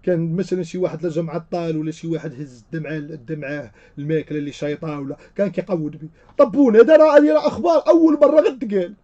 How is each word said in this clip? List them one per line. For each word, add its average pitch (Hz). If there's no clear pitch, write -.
كان 165
مثلًا 185
شي 170
واحد 160
لا 180
جا 160
معطل 165
ولا 156
شي 160
واحد 151
هز 123
الدمعه، 156
الدمعه 147
الماكله 151
اللي 143
شايطه 147
ولا 139
كان 196
كيقود 160
بيه. 156
طبونا 247
هذا 311
راه، 311
هذه 302
راه 302
اخبار 311
اول 320
مره 302
غتقال. 208